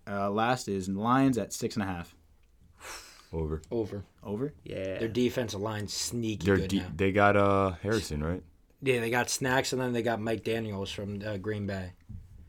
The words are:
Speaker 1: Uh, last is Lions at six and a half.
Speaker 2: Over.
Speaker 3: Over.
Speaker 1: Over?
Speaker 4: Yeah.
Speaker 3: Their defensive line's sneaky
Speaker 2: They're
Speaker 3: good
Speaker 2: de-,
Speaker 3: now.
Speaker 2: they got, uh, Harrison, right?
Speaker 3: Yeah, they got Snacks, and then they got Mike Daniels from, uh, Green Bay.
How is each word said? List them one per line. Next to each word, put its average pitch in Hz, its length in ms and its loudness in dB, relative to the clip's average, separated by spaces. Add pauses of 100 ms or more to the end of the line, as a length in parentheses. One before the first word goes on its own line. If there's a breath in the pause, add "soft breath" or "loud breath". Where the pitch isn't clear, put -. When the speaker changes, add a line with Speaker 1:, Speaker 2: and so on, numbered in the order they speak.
Speaker 1:
Uh, 101 240 -2
last 117 380 0
is 98 200 -2
Lions 120 500 4
at 98 140 -4
six - 240 -4
and 107 80 0
a 95 40 -4
half. 90 280 -8 (1160 loud breath)
Speaker 2:
Over. 80 280 -2 (100)
Speaker 3:
Over. 101 320 -2 (200)
Speaker 1:
Over? 113 300 -4 (100)
Speaker 4:
Yeah. 95 360 -6
Speaker 3:
Their 113 100 -2
defensive 117 500 0
line's 104 340 -4
sneaky 110 520 -4
Speaker 2:
They're 98 120 8
Speaker 3:
good 95 120 2
Speaker 2:
de-, 95 100 4
Speaker 3:
now. 90 60 -4 (100)
Speaker 2:
they 98 160 2
got, 101 240 6
uh, 98 360 6 (100)
Harrison, 87 420 -2
right? 87 180 -2 (400)
Speaker 3:
Yeah, 127 200 2
they 113 80 0
got 120 200 2
Snacks, 131 440 0
and 127 80 0
then 127 100 0
they 117 100 0
got 110 200 0
Mike 110 220 -2
Daniels 107 480 -2
from, 101 340 -6
uh, 107 120 -4
Green 104 300 -4
Bay. 92 240 -4 (580)